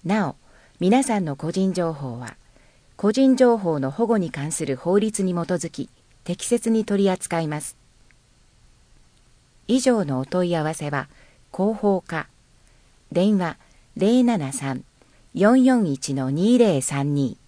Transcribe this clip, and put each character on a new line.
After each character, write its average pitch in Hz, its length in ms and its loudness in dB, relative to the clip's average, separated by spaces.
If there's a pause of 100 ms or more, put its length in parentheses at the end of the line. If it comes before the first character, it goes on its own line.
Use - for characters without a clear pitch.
な 185 260 0
お、 - 60 -10 (440)
皆 269 240 4
さ 220 160 -2
ん 185 60 -2
の 143 100 -4
個 156 160 -6
人 190 220 0
情 165 200 -2
報 131 260 -10
は、 - 160 -12 (600)
個 202 160 0
人 262 240 4
情 240 240 4
報 165 200 -2
の 135 120 -4
保 220 160 -2
護 220 100 2
に 175 140 -2
関 151 200 -6
す 156 140 -6
る 139 100 -2
法 180 220 0
律 214 240 0
に 185 120 -2
基 - 20 -4
づ 170 340 -4
き、 - 200 -12 (340)
適 - 240 -8
切 240 240 0
に 220 140 0
取 202 180 0
り 196 80 4
扱 170 300 -4
い 160 60 -4
ま 151 140 -6
す。 - 140 -14 (1900)
以 247 120 2
上 233 260 2
の 135 140 -2
お 135 60 -4
問 180 240 -2
い 170 60 0
合 156 80 -2
わ 156 100 -4
せ 147 160 -8
は、 139 180 -6 (460)
広 202 260 -2
報 196 220 0
課、 - 260 -8 (840)
電 196 260 2
話 175 200 -2 (380)
零 240 280 4
七 185 280 0
三 135 320 -6 (500)
四 226 300 4
四 240 280 4
一 139 220 -6
の 131 160 -2
二 190 280 2
零 190 240 4
三 143 320 -4
二 139 240 -2 (100)